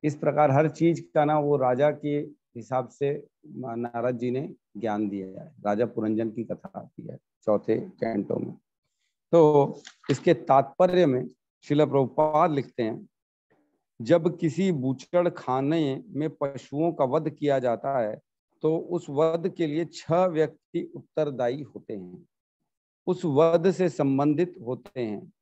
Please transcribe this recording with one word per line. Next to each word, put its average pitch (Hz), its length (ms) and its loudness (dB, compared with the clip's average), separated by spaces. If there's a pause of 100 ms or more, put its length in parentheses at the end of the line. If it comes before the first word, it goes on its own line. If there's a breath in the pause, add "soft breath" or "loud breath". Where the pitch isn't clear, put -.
इस 147 120 -2
प्रकार 147 340 2
हर 151 180 4
चीज 160 460 0
का 151 100 2
ना 151 140 2
वो 147 180 2
राजा 131 340 2
के 147 260 -4 (400)
हिसाब 123 320 -6
से 143 380 -4 (200)
नारद 120 720 -6
जी 123 120 -2
ने 139 240 -6 (220)
ज्ञान 107 320 -2
दिया 95 360 -10
है। - 100 -20 (120)
राजा 104 200 0
पुरंजन 110 440 -2
की 113 140 -8
कथा - 300 -12
आती - 280 -16
है - 140 -14
चौथे - 640 -2
कैंटो - 560 -4
में। - 180 -6 (760)
तो 151 420 6 (360)
इसके 151 240 4
तात्पर्य 180 720 4
में 127 220 0 (340)
श्रील 147 240 2
प्रभुपाद 151 640 2
लिखते 131 320 -4
हैं, - 260 -4 (920)
"जब 165 360 2
किसी 175 340 0
बूचड़ 135 560 0
खाने 139 800 -2
में 147 220 -6
पशुओं 143 640 -4
का 143 120 0
वध 147 260 -2
किया 143 280 0
जाता 127 400 -2
है 110 220 -4 (420)
तो 160 160 0
उस 170 320 -6
वध 160 460 0
के 170 100 -2
लिए 151 180 -2
छह 170 400 0
व्यक्ति 160 720 -4
उत्तरदायी 135 680 -4
होते 110 340 -14
हैं, 90 300 -16 (800)
उस 180 180 -2
वध 165 460 4
से 180 180 0
संबंधित 143 680 0 (120)
होते 127 340 -10
हैं। 104 420 -8